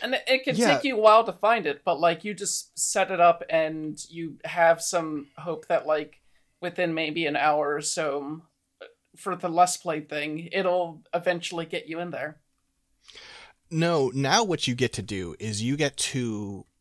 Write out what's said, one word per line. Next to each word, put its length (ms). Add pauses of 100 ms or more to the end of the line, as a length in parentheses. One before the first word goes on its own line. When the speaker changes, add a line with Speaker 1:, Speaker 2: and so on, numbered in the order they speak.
Speaker 1:
And 120
it, 140
it 180
can 100
Speaker 2:
Yeah. 200
Speaker 1:
take 100
you 100
a 40
while 260
to 80
find 340
it, 160
but, 160
like, 240
you 100
just 460
set 320
it 80
up 300
and 600
you 360
have 360
some 460 (100)
hope 300
that, 180
like, 360 (400)
within 320
maybe 320
an 100
hour 400
or 60
so, 600 (760)
for 180
the 140
Let's 260
Play 240
thing, 540
it'll 500 (100)
eventually 520
get 220
you 120
in 120
there. 280 (1300)
Speaker 2:
No, 460
now 300
what 240
you 60
get 180
to 80
do 360
is 240
you 140
get 220
to, 680 (160)